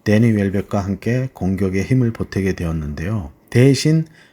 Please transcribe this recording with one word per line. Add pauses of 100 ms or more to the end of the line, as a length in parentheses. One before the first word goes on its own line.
데니
웰벡과
함께
공격에
힘을
보태게
되었는데요. (180)
대신 (280)